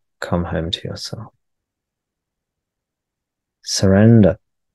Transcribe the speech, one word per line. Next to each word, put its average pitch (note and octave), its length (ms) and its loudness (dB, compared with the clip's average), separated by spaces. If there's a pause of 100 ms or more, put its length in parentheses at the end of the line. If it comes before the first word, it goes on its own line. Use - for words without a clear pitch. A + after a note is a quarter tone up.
(200)
come F2 240 -6
home E2 280 -8
to - 140 -12
yourself. - 460 -16 (2250)
Surrender G#2 760 2 (360)